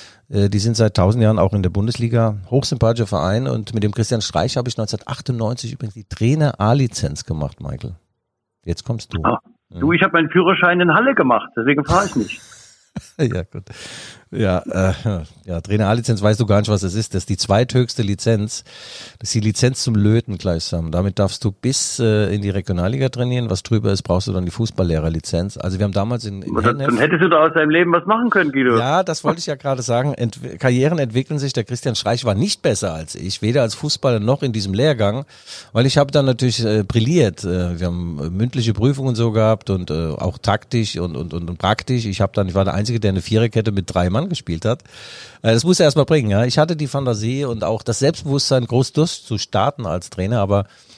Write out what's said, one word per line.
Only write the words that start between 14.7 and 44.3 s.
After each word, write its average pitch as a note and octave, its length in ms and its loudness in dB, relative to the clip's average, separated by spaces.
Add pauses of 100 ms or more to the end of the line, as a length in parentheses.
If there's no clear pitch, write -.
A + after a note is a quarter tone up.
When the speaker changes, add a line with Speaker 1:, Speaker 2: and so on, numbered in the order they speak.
Speaker 1:
ja, E2+ 160 -6
Trainer G2+ 280 0
A-Lizenz, A2+ 320 0
weißt G#2+ 200 4
du A2+ 60 0
gar G2+ 140 4
nicht, G#2 80 0
was G#2 120 2
das F#2 140 -2
ist. A2 200 -4
Das F#2+ 80 0
ist - 60 -8
die G2+ 80 -2
zweithöchste A#2+ 680 2
Lizenz. G#2 600 -2 (540)
Das A2+ 100 -10
ist - 60 -2
die A2+ 60 0
Lizenz A#2 440 0
zum A#2 100 0
Löten G#2+ 440 4
gleichsam. E2+ 520 -2
Damit F2+ 280 0
darfst G2 260 0
du G2+ 80 0
bis, - 460 -4
äh, G#2+ 360 2
in G#2 80 -2
die G2+ 80 -2
Regionalliga G2 580 0
trainieren. B2 420 -2
Was - 120 -2
drüber G#2+ 300 0
ist, F#2+ 100 -2
brauchst F#2 240 0
du F#2+ 60 -2
dann F#2 120 -2
die F2 60 -4
Fußballlehrer-Lizenz. E2+ 1080 -2
Also F#2 200 -4
wir G2+ 60 0
haben G2 80 0
damals A2+ 320 -2
in, G2 180 -10
in - 80 -10
Speaker 2:
Aber - 120 -4
dann, C3+ 180 2
Speaker 1:
Hennef C3+ 140 0
Speaker 2:
dann - 40 0
hättest D#3+ 240 2
du F#3 60 4
da D#3+ 180 4
aus D#3+ 80 0
deinem D#3 160 2
Leben E3+ 220 2
was E3+ 140 2
machen A3+ 240 2
können, E3 220 2
Guido. B2+ 260 2
Speaker 1:
Ja, C#3+ 240 2
das E3+ 220 -6
wollte E3 140 0
ich - 80 -10
ja D3+ 80 -4
gerade C3+ 280 -4
sagen. B2+ 320 0
Ent-, A#2+ 440 -6
Karrieren C3 400 2
entwickeln C3 400 -2
sich. C3+ 140 -4
Der A#2 120 -2
Christian B2 300 -4
Streich A#2+ 300 -2
war G#2+ 100 2
nicht D3+ 280 -2
besser G2+ 320 0
als D#2+ 200 -10
ich, - 280 -8
weder B2 200 2
als A2+ 120 0
Fußballer C3 460 0
noch B2 220 0
in B2+ 100 0
diesem G2 220 -2
Lehrgang, A#2+ 500 2 (480)
weil A#2+ 140 4
ich C3+ 120 2
habe C#3 120 4
dann C#3 160 2
natürlich, A#2+ 380 0
äh, G#2+ 180 2
brilliert. A#2 600 2
Äh, F2 360 -2
wir F2+ 60 0
haben, F2 340 -4
äh, D#2 100 -4
mündliche A2+ 440 0
Prüfungen C3 400 0
so A2+ 180 0
gehabt A2 380 2
und, F#2 200 -2
äh, D#2+ 180 -2
auch F2 300 -4
taktisch G#2+ 600 -2
und, E2+ 180 -4
und, E2 160 -8
und, E2+ 160 -6
und F2 100 -8
praktisch. A2 460 0
Ich G2 160 -2
hab G2 140 0
dann, G2 140 0
ich F2 60 -4
war G2 100 4
der F#2+ 100 -2
Einzige, G#2+ 260 -2
der G#2 100 0
eine F#2+ 120 0
Viererkette A2 500 2
mit F#2+ 200 -4
drei F2+ 180 2
Mann C#3 180 0
gespielt E2 360 -6